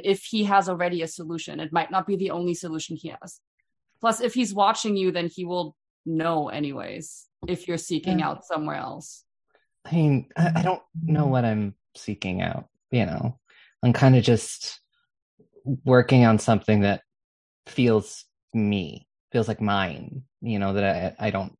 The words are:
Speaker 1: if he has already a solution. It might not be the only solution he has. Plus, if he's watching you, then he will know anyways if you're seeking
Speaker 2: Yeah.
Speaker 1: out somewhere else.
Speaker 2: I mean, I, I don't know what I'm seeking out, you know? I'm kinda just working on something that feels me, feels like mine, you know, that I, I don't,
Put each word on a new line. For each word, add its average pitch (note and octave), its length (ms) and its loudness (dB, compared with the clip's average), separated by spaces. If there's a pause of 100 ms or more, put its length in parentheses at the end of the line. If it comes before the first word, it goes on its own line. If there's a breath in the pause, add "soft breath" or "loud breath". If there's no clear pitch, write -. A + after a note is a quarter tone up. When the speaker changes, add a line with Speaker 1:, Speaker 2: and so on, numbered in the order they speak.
Speaker 1:
if G3 200 0
he G#3 200 -2
has G3 240 4
already F3 340 -2
a E3 60 -6
solution. D#3+ 520 -10
It D#3 120 -8
might E3 180 -2
not F#3+ 160 -2
be G3 100 -2
the F#3 140 -4
only F3 240 -4
solution D#3+ 420 -10
he D#3 120 -14 (120)
has. - 200 -20 (600)
Plus, A3+ 200 0
if A#3+ 140 -2
he's A#3+ 200 0
watching G#3 420 0
you, F#3 160 0
then E3+ 220 -4
he F#3 100 -10
will F3 300 -6 (300)
know D#3+ 440 -2
anyways C3 800 -10 (180)
if F3 220 -6
you're E3+ 100 -4
seeking F3 400 -2
Speaker 2:
Yeah. D3+ 120 0
Speaker 1:
out - 140 -12
somewhere D3+ 320 -6
else. - 480 -14 (600)
Speaker 2:
I - 100 -6
mean, D3+ 420 2
I, E3 200 2
I F3 60 0
don't F3+ 200 -2 (200)
know D3+ 240 2
what B2+ 180 2
I'm G#2+ 300 -2 (220)
seeking F#2+ 460 -6
out, E2+ 240 -4 (240)
you A2+ 160 2
know? - 320 -6 (440 soft breath)
I'm B2 100 6
kinda C3 280 8
just - 600 0 (1040)
working B2+ 400 8
on A2 160 6
something G#2+ 400 2
that G2+ 220 0 (640)
feels A2+ 580 0 (280)
me, G#2 540 -2 (240)
feels A2+ 180 0
like G#2+ 120 -6
mine, G2+ 600 -4 (180)
you A2 180 -4
know, G2 140 -2
that G2 480 0
I, A2+ 80 -4
I - 20 0
don't, F#2+ 300 -6